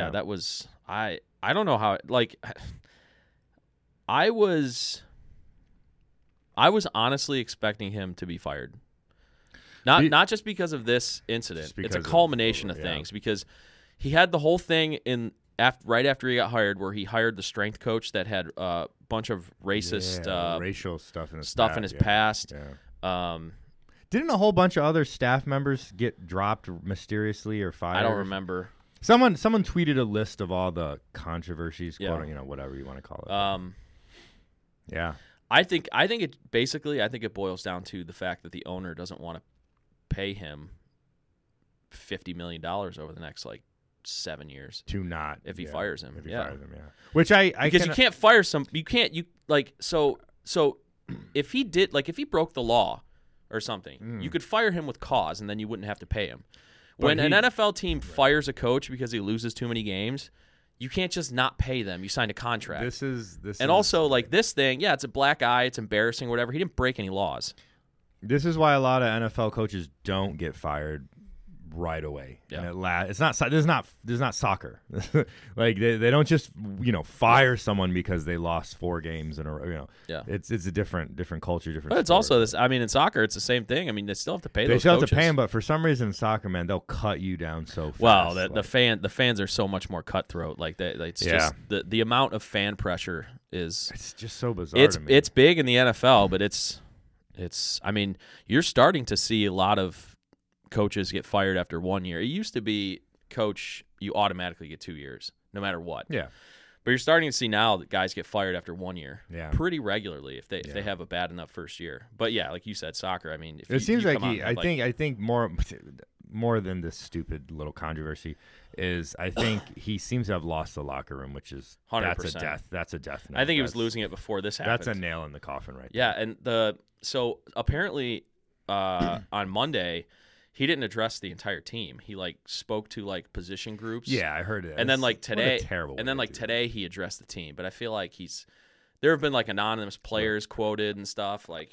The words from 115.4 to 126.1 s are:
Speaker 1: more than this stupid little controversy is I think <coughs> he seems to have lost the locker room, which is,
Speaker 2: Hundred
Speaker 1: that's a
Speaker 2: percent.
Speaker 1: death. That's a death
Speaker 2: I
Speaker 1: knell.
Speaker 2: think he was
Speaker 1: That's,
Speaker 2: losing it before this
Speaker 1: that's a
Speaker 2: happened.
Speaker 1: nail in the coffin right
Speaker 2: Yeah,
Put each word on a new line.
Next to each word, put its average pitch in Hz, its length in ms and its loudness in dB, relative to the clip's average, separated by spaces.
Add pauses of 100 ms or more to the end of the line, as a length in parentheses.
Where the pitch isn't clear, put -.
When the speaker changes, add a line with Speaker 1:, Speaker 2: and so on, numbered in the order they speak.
Speaker 1:
more 113 300 0
than 92 220 -4
this 82 160 -8
stupid 78 540 -8
little 76 220 -10
controversy 78 640 -8 (420)
is 87 400 -4
I 92 120 -4
think 110 400 0
<coughs> - 80 -18
he 104 200 -6
seems 123 300 -4
to 101 60 0
have 85 100 -2
lost 80 320 -4
the 73 80 -8
locker 67 320 -10
room, 67 180 -12
which - 180 -14
is, 67 260 -16 (100)
Speaker 2:
Hundred 113 200 -2
Speaker 1:
that's 87 120 -2
a - 40 -8
Speaker 2:
percent. 80 200 -6
Speaker 1:
death. 76 260 -6
That's 87 240 -8
a 82 60 -8
death 67 300 -12
Speaker 2:
I - 40 -14
Speaker 1:
knell. 131 120 2
Speaker 2:
think 160 120 0
he 139 40 2
was 120 100 -2
Speaker 1:
That's, 117 60 -8
Speaker 2:
losing 113 240 -2
it 104 80 -4
before 95 320 -4
this 101 160 -6
Speaker 1:
that's 117 300 -2
a - 20 -4
Speaker 2:
happened. 98 120 -4
Speaker 1:
nail 82 240 -4
in 73 60 -14
the 71 80 -14
coffin 67 360 -10
right 64 180 -18
Speaker 2:
Yeah, 120 200 2